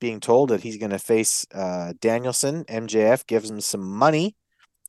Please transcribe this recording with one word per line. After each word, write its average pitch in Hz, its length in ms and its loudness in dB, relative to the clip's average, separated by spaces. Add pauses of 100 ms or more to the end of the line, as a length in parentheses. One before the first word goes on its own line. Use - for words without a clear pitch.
being 113 200 -4
told 127 300 4
that 98 120 0
he's 110 140 -8
gonna 101 220 -4
face, - 560 0
uh, 90 460 -6
Danielson. 127 680 -2
M 113 180 -6
J 107 180 2
F 123 220 4
gives 110 240 -2
him 104 100 -10
some 101 220 -6
money, 151 540 0 (520)